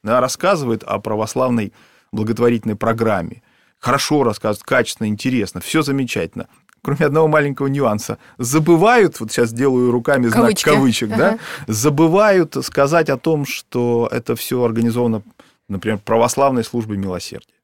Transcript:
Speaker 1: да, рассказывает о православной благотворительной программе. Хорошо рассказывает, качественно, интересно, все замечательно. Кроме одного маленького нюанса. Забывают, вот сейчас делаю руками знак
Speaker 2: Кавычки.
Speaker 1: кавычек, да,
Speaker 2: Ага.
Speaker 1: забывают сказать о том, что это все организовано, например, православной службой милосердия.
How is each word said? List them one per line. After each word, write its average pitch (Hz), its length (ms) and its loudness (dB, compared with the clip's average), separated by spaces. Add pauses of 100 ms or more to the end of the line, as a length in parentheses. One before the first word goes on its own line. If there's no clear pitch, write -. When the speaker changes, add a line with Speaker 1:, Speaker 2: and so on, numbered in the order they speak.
Speaker 1:
да, 123 160 2
рассказывает 127 640 -2
о 104 160 -4
православной 110 720 -2 (400)
благотворительной 110 640 0
программе. 110 640 -2 (380)
Хорошо 139 420 0
рассказывает, 107 420 -2
качественно, 117 440 0
интересно, 107 520 -4
все 156 220 -2
замечательно. 135 640 -4 (360)
Кроме 143 240 -2
одного 156 200 4
маленького 143 400 0
нюанса. 117 520 -2 (200)
Забывают, 165 800 4
вот 107 140 -10
сейчас 117 200 0
делаю 123 380 2
руками 123 380 2
знак 113 140 2
Speaker 2:
Кавычки. 113 220 0
Speaker 1:
кавычек, 135 460 2
да, 127 200 2
Speaker 2:
Ага. 226 80 -4 (280)
Speaker 1:
забывают 160 1000 2
сказать 151 460 2
о 135 60 0
том, 151 300 -2
что 120 680 -2
это 117 240 -4
все 123 260 -2
организовано, 117 600 0 (460)
например, 104 360 -4
православной 120 580 2
службой 110 340 -6
милосердия. - 680 -8